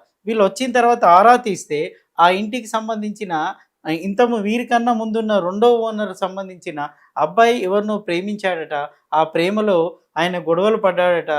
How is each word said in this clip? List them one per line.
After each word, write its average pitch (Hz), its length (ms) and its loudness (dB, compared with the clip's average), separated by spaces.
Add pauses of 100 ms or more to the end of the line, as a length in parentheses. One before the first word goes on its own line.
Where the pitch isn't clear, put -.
(240)
వీళ్ళు 214 200 0
వచ్చిన 240 280 -2
తర్వాత 240 320 2
ఆరా 240 320 8
తీస్తే 180 420 -4 (420)
ఆ 170 100 6
ఇంటికి 214 380 -4
సంబంధించిన, 214 640 -6 (520)
ఆ, 156 60 -6 (100)
ఇంత 196 220 -4
ము-, 233 200 0
వీరికన్నా 240 500 -2
ముందున్న 220 460 -2
రెండో 196 380 0
ఓనర్ 214 400 -4
సంబంధించిన 185 640 -10 (380)
అబ్బాయి 226 440 2
ఎవరినో 208 360 -2
ప్రేమించాడట. 180 760 -6 (400)
ఆ 156 100 4
ప్రేమలో 185 540 0 (380)
ఆయన 175 220 0
గొడవలు 175 380 0
పడ్డాడట, 180 640 0